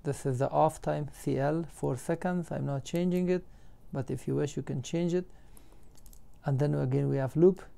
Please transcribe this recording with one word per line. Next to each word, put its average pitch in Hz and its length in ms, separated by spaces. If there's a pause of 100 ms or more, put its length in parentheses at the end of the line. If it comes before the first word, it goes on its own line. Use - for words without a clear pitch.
This 143 240
is 131 100
the 135 140
off 151 280
time, 151 320
C 135 280
L, 156 340
four 139 240
seconds. 175 540
I'm 139 160
not 139 180
changing 180 440
it, 180 140 (480)
but - 200
if 127 160
you 139 80
wish, 143 200
you 143 60
can 135 220
change 170 320
it. 180 100 (1200)
And 135 140
then 147 160
again, 139 320
we 139 80
have 135 220
loop 185 260 (140)